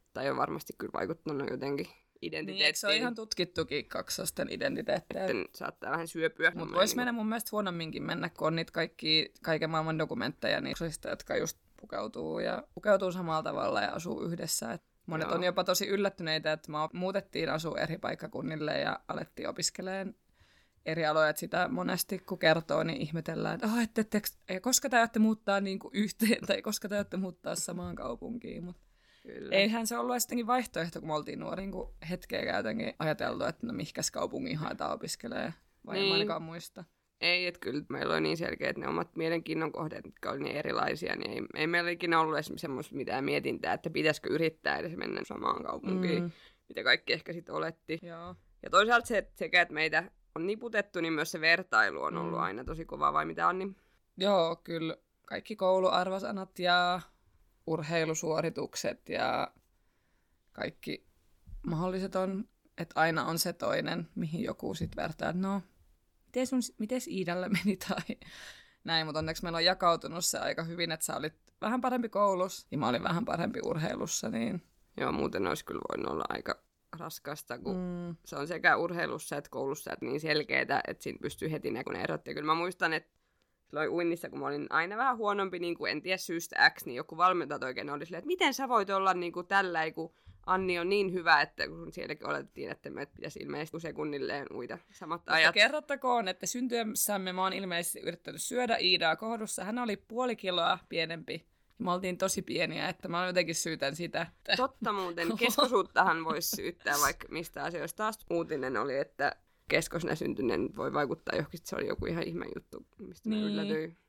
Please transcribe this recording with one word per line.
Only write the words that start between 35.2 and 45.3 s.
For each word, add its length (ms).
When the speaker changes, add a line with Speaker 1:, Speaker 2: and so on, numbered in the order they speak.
Speaker 2:
vai 100
en 60
Speaker 1:
Niin. 100
Speaker 2:
ainakaan 300
muista. 420
Speaker 1:
Ei, 260
et 120
kyllä 300
meillä 260
oli 60
niin 160
selkeät 400
ne 120
omat 280
mielenkiinnon 560
kohteet, 320
mitkä 260
oli 100
niin 160
erilaisia, 600
niin 140
ei, 120
ei 60
meillä 240
ikinä 300
ollut 140
edes 220
semmoista 400
mitään 280
mietintää, 480
että 180
pitäisikö 400
yrittää 480
edes 180
mennä 300
samaan 360